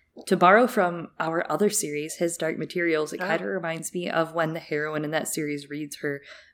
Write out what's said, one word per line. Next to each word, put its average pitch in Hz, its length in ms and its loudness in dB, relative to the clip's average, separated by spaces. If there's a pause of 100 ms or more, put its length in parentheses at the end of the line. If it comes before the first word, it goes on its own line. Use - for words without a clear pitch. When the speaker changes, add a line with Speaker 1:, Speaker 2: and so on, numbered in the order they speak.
(260)
Speaker 1:
to 190 100 4
borrow 190 300 8
from 175 420 0 (100)
our 165 320 -2
other 190 200 4
series, 151 460 -4
His 170 200 0
Dark 156 220 -2
Materials, 156 560 0
it - 80 -6
Speaker 2:
Oh. 180 40 -4
Speaker 1:
kinda 165 200 0
reminds 170 480 -4
me 180 160 -4
of 160 240 0
when 160 180 0
the 165 80 -6
heroine 151 460 -4
in 151 60 -4
that 156 140 -2
series 147 440 -4
reads 147 300 -8
her 143 200 -4 (320)